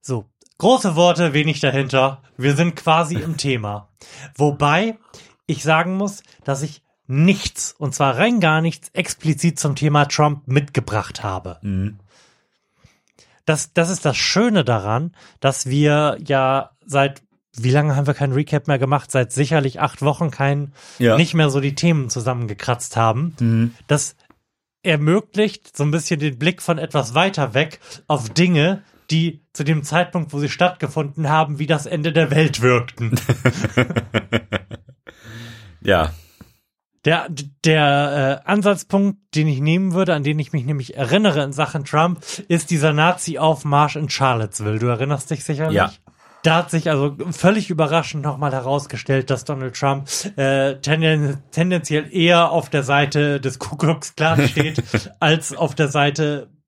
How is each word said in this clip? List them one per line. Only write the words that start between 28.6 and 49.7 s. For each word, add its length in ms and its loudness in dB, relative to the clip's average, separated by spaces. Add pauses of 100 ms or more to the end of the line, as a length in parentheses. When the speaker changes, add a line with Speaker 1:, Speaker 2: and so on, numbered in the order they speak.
Speaker 1:
die 420 -2
zu 100 -8
dem 200 0
Zeitpunkt, 500 -2
wo 60 -4
sie 100 -2
stattgefunden 800 -2
haben, 300 0
wie 80 -4
das 180 0
Ende 280 -4
der 180 2
Welt 300 2
wirkten. 540 2
Speaker 2:
<laughs> 40 2 (2750)
Ja. 280 2 (920)
Speaker 1:
Der, 220 2 (380)
der, 800 2
äh, 40 -6
Ansatzpunkt, 680 0 (180)
den 140 2
ich 100 -2
nehmen 340 2
würde, 220 0
an 80 -4
den 160 0
ich 140 -6
mich 100 -2
nämlich 320 -6
erinnere 480 2
in 80 -6
Sachen 320 -4
Trump, 400 0 (240)
ist 240 0
dieser 220 2
Nazi-Aufmarsch 1040 0
in 120 -4
Charlottesville. 680 -2
Du 80 -2
erinnerst 420 -2
dich 140 -6
sicherlich? 320 -2
Speaker 2:
Ja. 160 2 (520)
Speaker 1:
Da 120 4
hat 160 0
sich 180 -2
also 280 0 (140)
völlig 380 2
überraschend 540 -2
nochmal 300 -4
herausgestellt, 760 -2
dass 140 -2
Donald 340 -8